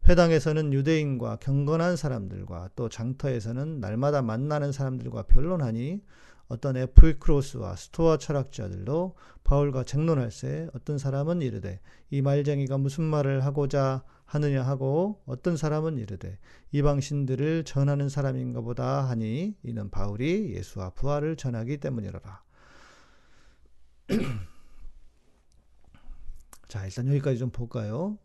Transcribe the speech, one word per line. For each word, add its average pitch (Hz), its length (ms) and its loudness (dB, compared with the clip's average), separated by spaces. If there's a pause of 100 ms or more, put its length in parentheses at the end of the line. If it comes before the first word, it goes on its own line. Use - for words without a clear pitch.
회당에서는 156 640 8
유대인과 135 640 0
경건한 151 600 0
사람들과 95 800 -6
또 120 120 -4
장터에서는 127 920 -6
날마다 131 420 0
만나는 143 500 -2
사람들과 127 520 -6
변론하니 147 760 4 (480)
어떤 127 280 -4
에피크로스와 131 1000 6
스토아 165 420 0
철학자들도 135 960 -6 (280)
바울과 139 400 2
쟁론할세 143 880 -2
어떤 147 240 -6
사람은 143 440 -2
이르되 98 380 -6 (300)
"이 139 120 -2
말쟁이가 139 560 0
무슨 139 260 -2
말을 139 400 0
하고자 139 600 0 (200)
하느냐?" 143 380 0
하고 139 640 -2
어떤 131 300 -2
사람은 156 420 -2
이르되 95 400 -10 (320)
"이방신들을 143 960 0
전하는 143 440 0
사람인가 127 520 -4
보다." 123 480 -4
하니 123 540 -4
이는 113 280 -8
바울이 120 640 -2
예수와 92 360 -10
부활을 147 460 -2
전하기 123 420 -6
때문이로라. 101 640 -8 (1600)
<clears throat> - 2500 -10
자, 98 160 -10
일단 120 240 -6
여기까지 139 300 0
좀 123 120 -4
볼까요? 120 760 -6